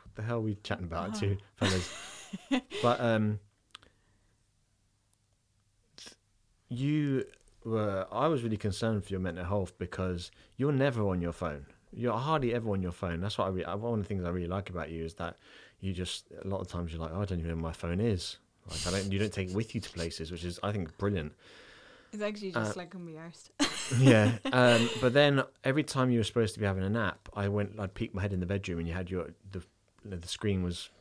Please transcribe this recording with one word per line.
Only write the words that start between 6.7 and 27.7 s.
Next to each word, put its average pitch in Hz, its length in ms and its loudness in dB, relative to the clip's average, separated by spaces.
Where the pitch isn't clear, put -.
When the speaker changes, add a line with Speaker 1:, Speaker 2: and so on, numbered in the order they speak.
Speaker 1:
were, 107 460 0
I 120 180 0
was 143 140 2
really 110 140 0
concerned 104 480 0
for - 80 -10
your 92 80 -2
mental 90 240 -2
health 95 340 -2
because 90 520 -4
you're 143 160 2
never 131 360 2
on 92 120 2
your 85 120 -2
phone. 73 340 -6
You're 113 240 -2
hardly 131 380 0
ever 113 160 -2
on 95 120 0
your 87 100 -2
phone. 85 280 -4
That's 101 180 -4
what 92 80 2
I 98 40 0
re-, 92 140 -2
one 110 360 -2
of 98 40 -2
the - 40 -12
things 95 160 -2
I 87 60 0
really 90 180 -2
like 95 220 -4
about 82 200 -6
you 82 140 -6
is 80 100 -8
that 85 220 -8
you 95 120 -4
just, 87 340 -6
a - 20 -4
lot 98 140 -2
of 92 80 -6
times 85 240 -4
you're 82 80 -6
like, 80 120 -4
"Oh, 95 100 -2
I - 20 2
don't 92 140 -2
even 82 120 -2
know 82 60 -2
where 82 60 -2
my 82 100 -2
phone 85 280 -2
is." 107 380 0
Like, 82 160 -4
I 87 40 0
don't, 98 200 0
you 98 80 2
don't 104 140 0
take 95 180 -2
it 90 60 -6
with 113 180 -2
you 117 60 0
to - 100 -10
places, 82 400 -6
which 87 140 -8
is, 87 180 -4
I 101 80 0
think, 92 280 -4
brilliant. 92 340 0
Speaker 2:
It's 208 100 -6
actually 208 300 -4
just, 110 240 0
Speaker 1:
Uh, 185 40 -8
Speaker 2:
like, 175 100 -12
gonna 180 160 -12
be 165 80 -14
arsed. 165 440 -16
<laughs> - 400 0
Speaker 1:
yeah. 113 380 10
Um, 120 360 8
but 127 140 4
then 143 280 6
every 135 180 2
time 131 280 2
you 120 100 6
were 107 40 4
supposed 113 300 2
to 110 60 -6
be 104 60 2
having 95 180 2
a 95 60 0
nap, 107 440 -2
I 101 140 0
went, 104 320 -2